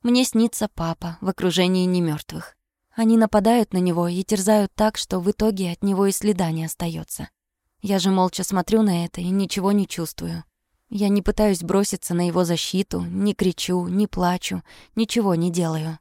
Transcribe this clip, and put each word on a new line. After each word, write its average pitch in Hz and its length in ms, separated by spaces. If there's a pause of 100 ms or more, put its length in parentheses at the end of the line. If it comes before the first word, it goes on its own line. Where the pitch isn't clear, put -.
Мне 247 220
снится 220 420
папа 165 540
в 190 80
окружении 185 560
немёртвых. 165 720 (400)
Они 226 220
нападают 220 560
на 185 40
него 175 300
и 180 160
терзают 208 520
так, 214 220
что - 220
в 175 100
итоге 196 420
от - 120
него 196 240
и 196 40
следа 190 400
не 160 140
остаётся. 160 640 (520)
Я 196 180
же 190 120
молча 185 320
смотрю 196 400
на 170 220
это 175 160
и 175 80
ничего 196 420
не 202 160
чувствую. 165 560 (500)
Я 202 140
не 202 140
пытаюсь 202 420
броситься 190 500
на 175 140
его 175 160
защиту, 175 560
не 185 340
кричу, 180 540
не 196 200
плачу, 180 540 (340)
ничего 214 400
не 170 140
делаю. 160 520